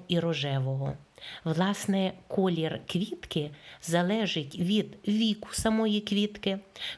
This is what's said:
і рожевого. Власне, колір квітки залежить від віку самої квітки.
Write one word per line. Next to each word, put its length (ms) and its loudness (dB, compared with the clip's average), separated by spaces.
і 120 2
рожевого. 720 0
Власне, 680 2
колір 580 0
квітки 640 -4
залежить 760 0
від 380 2
віку 440 2
самої 480 2
квітки. 580 0